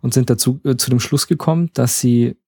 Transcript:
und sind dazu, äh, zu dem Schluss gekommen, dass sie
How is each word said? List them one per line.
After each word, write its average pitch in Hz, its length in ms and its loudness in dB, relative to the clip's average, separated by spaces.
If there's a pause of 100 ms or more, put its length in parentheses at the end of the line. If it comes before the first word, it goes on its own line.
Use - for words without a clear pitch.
und 123 120 -2
sind 127 160 2
dazu, 127 360 0
äh, 135 100 0
zu 127 160 -4
dem 127 80 2
Schluss - 300 -2
gekommen, 165 460 0
dass 123 260 0
sie 120 360 2 (120)